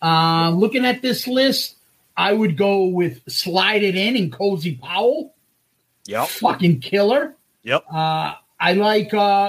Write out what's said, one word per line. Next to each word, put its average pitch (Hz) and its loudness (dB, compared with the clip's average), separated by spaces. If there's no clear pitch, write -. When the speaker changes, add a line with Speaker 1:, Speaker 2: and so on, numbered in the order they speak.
Speaker 1:
Uh, 165 2
looking 220 2
at 247 -2
this 254 -4
list, 262 0
I 185 0
would 214 0
go 196 2
with 180 -2
Slide 190 0
It 190 0
In 208 -2
and 180 -2
Cozy 180 -4
Powell. 220 -2
Speaker 2:
Yep. 110 -4
Speaker 1:
Fucking 170 0
killer. 214 0
Speaker 2:
Yep. 131 -2
Speaker 1:
Uh, 160 -2
I 175 2
like, 214 2
uh, 202 2